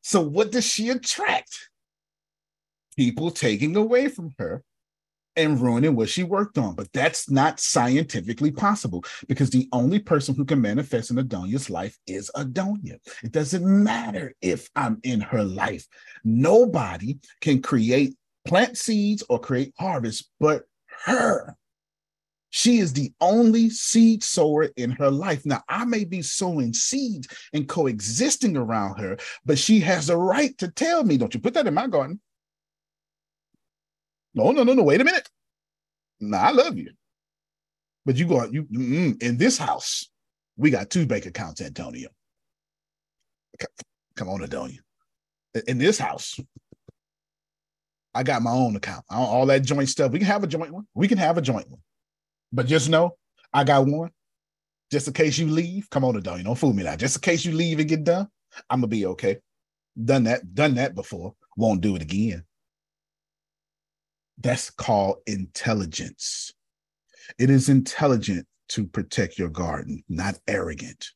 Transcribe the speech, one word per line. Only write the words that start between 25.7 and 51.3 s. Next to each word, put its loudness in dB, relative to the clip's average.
may 0
be -6
sowing -2
seeds -4
and -2
coexisting 0
around -2
her, -6
but 2
she 6
has 2
the 2
right 2
to -6
tell 0
me, 4
"Don't 0
you -6
put 0
that 2
in 0
my 0
garden." -2
No, 4
no, 4
no, 6
no, 6
wait 6
a 4
minute. 2
"Nah, -2
I 6
love 4
you. -12
But 0
you 0
go, 2
you, -6
mm, -2
in -2
this 2
house, -6
we 2
got -2
two 0
bank -4
accounts, -12
Antonio." -12
C-, -8
come -8
on, -6
Adonia. -10
In, -4
in -2
this 4
house, -8
I -2
got 0
my 0
own 2
account. -10
I -8
don't, 0
all 4
that 6
joint 0
stuff. 0
We -2
can 2
have 2
a -4
joint -6
one. -14
We 0
can 4
have 2